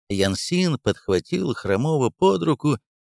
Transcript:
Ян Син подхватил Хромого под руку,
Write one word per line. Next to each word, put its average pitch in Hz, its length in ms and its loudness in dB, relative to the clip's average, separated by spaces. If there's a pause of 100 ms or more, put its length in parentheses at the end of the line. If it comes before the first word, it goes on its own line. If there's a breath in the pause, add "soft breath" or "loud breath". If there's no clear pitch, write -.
Ян 98 280 0
Син 175 420 0
подхватил 110 760 -2
Хромого 123 560 0
под 190 320 0
руку, 151 360 0 (300)